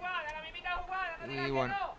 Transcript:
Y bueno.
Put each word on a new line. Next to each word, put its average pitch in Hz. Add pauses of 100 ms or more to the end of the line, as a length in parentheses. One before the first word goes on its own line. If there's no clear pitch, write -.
(1300)
Y -
bueno. - (240)